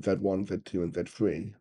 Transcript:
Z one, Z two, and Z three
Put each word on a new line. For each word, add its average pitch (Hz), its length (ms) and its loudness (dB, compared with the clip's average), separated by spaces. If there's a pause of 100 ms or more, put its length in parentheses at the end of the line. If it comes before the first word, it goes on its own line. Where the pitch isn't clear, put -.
Z 98 120 4
one, 98 320 2
Z 95 180 -2
two, 90 180 -2
and 85 100 -2
Z 87 100 -2
three 90 580 -2